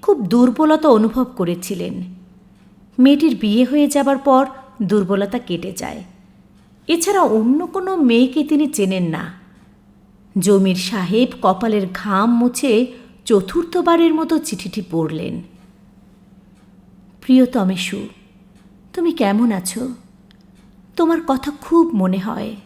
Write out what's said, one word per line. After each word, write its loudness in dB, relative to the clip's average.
খুব 2
দুর্বলতা 2
অনুভব 2
করেছিলেন। -6
মেয়েটির 4
বিয়ে 2
হয়ে 2
যাবার 0
পর 2
দুর্বলতা -2
কেটে -8
যায়। -10
এছাড়া 0
অন্য 2
কোনো -4
মেয়েকে 2
তিনি 0
চেনেন -2
না। -6
জমির 2
সাহেব -2
কপালের 0
ঘাম 0
মুছে 0
চতুর্থবারের 2
মতো 0
চিঠিটি -8
পড়লেন। -4
প্রিয়তমেষু, 2
তুমি 0
কেমন 2
আছো? -6
তোমার 2
কথা -2
খুব 0
মনে 0
হয়। -8